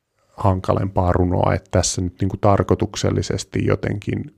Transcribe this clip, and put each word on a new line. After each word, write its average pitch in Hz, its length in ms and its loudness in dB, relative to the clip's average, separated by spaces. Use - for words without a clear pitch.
hankalempaa 95 720 0
runoa, 90 420 2
että - 180 -6
tässä - 300 0
nyt 90 180 -4
niinku 98 180 -2
tarkoituksellisesti 98 1300 0
jotenkin 104 720 -4